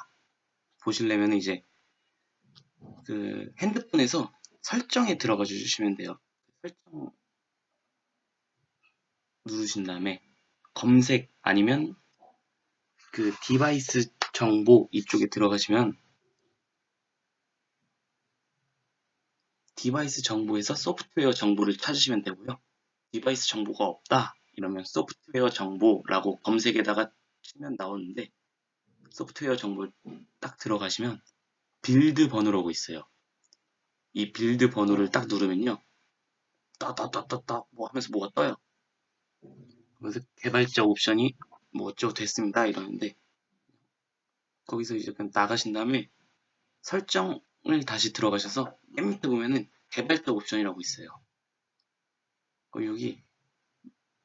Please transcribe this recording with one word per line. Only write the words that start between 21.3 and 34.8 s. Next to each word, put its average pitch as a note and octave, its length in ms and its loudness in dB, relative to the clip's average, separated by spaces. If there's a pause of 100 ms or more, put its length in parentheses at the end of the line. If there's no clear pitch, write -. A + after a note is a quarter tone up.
정보를 G2+ 460 2
찾으시면 C3 460 0
되고요. A2 360 -8 (520)
디바이스 B2 360 -2
정보가 G#2+ 380 -2
없다 - 500 -2 (180)
이러면 F#2+ 320 -8
소프트웨어 - 640 -2
정보라고 G2 920 2
검색에다가 A2 680 0 (300)
치면 C#3+ 360 -12
나오는데 G2 520 -10 (800)
소프트웨어 - 460 -6
정보를 G2 360 -6 (480)
딱 - 180 -12
들어가시면 G#2+ 640 -4 (600)
빌드 D3 480 6
번호라고 G#2 400 2
있어요. E2 380 -8 (1080)
이 G#2 180 -4
빌드 B2 380 2
번호를 G2+ 420 2